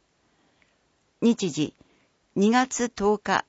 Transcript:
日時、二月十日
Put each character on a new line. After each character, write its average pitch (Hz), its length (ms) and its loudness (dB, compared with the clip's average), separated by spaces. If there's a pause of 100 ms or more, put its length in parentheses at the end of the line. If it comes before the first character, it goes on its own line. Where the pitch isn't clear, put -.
(1200)
日 220 320 0
時、 151 240 -4 (580)
二 202 160 2
月 247 380 0
十 202 300 -2
日 - 300 -4